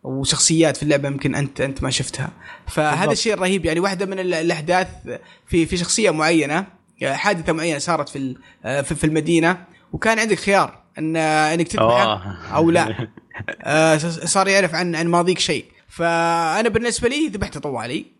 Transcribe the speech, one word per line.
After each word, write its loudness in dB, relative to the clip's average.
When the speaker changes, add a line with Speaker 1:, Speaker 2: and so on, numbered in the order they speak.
Speaker 1:
وشخصيات 2
في -8
اللعبة 0
يمكن -2
أنت، -4
أنت -4
ما -2
شفتها. -4
فهذا 0
Speaker 2:
بالضبط. 0
Speaker 1:
الشيء 0
الرهيب. 0
يعني 0
واحدة -2
من -6
ال-، -2
الأحداث 0
في، 2
في -4
شخصية 2
معينة، 0
حادثة -2
معينة -2
صارت -2
في -10
ال-، -6
في، -4
في -4
المدينة، 2
وكان 0
عندك 0
خيار 0
أن، -2
إنك 2
تذبحه 4
Speaker 3:
أوه. -4
Speaker 1:
أو 4
لا. 2
Speaker 3:
<laughs> -6
Speaker 1:
آه، 4
ص-، -4
صار 2
يعرف 2
عن، -2
عن -2
ماضيك 2
شيء. -2
فأنا 0
بالنسبة 0
لي 0
ذبحته -6
طوالي -6